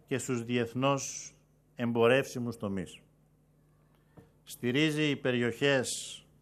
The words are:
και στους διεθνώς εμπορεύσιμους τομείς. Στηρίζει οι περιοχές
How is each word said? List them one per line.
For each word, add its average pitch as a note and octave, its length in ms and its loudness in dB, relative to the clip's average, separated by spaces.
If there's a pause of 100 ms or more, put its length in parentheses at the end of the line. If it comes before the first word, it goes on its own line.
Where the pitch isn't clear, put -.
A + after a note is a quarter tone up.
και C3 120 -2
στους A#2+ 260 -4
διεθνώς B2+ 920 -2 (400)
εμπορεύσιμους A#2+ 800 2
τομείς. G2 440 -6 (1400)
Στηρίζει D3+ 680 0
οι C#3 60 0
περιοχές B2+ 1000 0 (240)